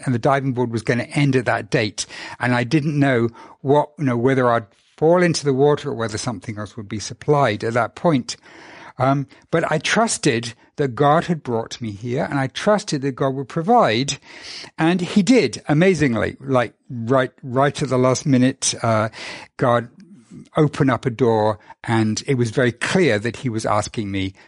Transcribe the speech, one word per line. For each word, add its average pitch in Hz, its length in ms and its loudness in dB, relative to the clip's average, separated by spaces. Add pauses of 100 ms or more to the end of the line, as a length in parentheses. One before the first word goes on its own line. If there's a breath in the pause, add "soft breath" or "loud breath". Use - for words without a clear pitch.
and 131 80 0
the 117 60 0
diving 135 340 0
board 120 180 -2
was 113 120 -4
gonna - 200 -2
end 143 320 0
at 127 100 2
that 113 260 -2
date. 110 340 -2 (340 loud breath)
And 123 140 0
I 123 100 0
didn't 147 360 0
know 123 300 2 (320 loud breath)
what, 147 360 2
you 151 80 -4
know, 123 120 0
whether 127 320 2
I'd 117 180 0 (300)
fall 175 260 4
into 165 220 0
the 143 80 2
water 143 360 2
or 123 60 -6
whether 113 220 -6
something 110 400 -8
else 104 200 -12
would 101 120 -14
be 110 100 -6
supplied 123 640 0
at 113 100 -4
that 117 220 -2
point. 156 420 0 (600 loud breath)
Um, 135 300 0 (240 soft breath)
but 165 180 0
I 156 80 0
trusted 123 760 0 (240 soft breath)
that 135 180 -2
God 147 300 4
had 170 180 -4
brought 113 380 -6
me 110 100 -6
here, 120 380 -6
and 143 100 -2
I 135 80 -2
trusted 190 540 -2
that 139 120 -2
God 131 220 -2
would 135 140 -8
provide. 160 680 2 (580 loud breath)
And 170 240 2
he 190 200 2
did, 185 460 2
amazingly, 147 720 2
like, 127 360 -2 (140)
right, 127 420 0 (120)
right 135 380 0
at 135 80 -4
the 127 80 0
last 127 280 2
minute, 131 560 2
uh, 113 280 0 (480 loud breath)
God 120 320 0 (680)
opened 147 340 2
up 113 140 -2
a 135 40 0
door, 110 500 2 (240 loud breath)
and 107 420 0
it 143 100 0
was 117 160 -2
very 123 200 2
clear 135 480 0
that 110 180 -6
he 131 120 -6
was 110 160 -6
asking 104 460 -4
me 95 220 -4 (140 soft breath)